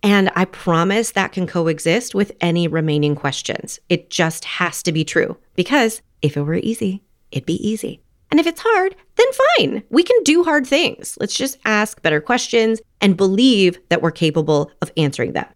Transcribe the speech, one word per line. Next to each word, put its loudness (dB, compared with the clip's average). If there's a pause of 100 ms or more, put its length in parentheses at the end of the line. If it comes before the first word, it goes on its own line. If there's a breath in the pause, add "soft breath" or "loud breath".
And 2
I 2
promise -2
that -2
can -4
coexist -2
with 0
any 0
remaining 0
questions. -6 (100)
It -2
just -2
has -6
to -2
be 0
true, -2 (180)
because 0 (200)
if 0
it -2
were -2
easy, -4 (280)
it'd -6
be -4
easy. -6 (280)
And 2
if 2
it's -4
hard, 0 (200 soft breath)
then 4 (300)
fine. -2
We 4
can 4
do 4
hard 0
things. -2
Let's -4
just -4
ask -2
better 0
questions 0 (200)
and 4
believe 4 (100)
that 2
we're 0
capable 0 (100)
of -8
answering -2
them. -4